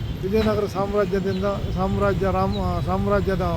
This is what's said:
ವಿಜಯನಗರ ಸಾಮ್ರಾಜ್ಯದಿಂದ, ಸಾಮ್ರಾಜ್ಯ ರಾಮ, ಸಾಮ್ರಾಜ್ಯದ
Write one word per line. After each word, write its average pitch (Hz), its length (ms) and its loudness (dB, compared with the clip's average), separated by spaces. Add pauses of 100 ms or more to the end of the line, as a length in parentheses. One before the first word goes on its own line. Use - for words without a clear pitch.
(240)
ವಿಜಯನಗರ 208 500 2
ಸಾಮ್ರಾಜ್ಯದಿಂದ, 196 720 0 (300)
ಸಾಮ್ರಾಜ್ಯ 196 560 2
ರಾಮ, 190 240 2 (300)
ಸಾಮ್ರಾಜ್ಯದ 190 560 2 (160)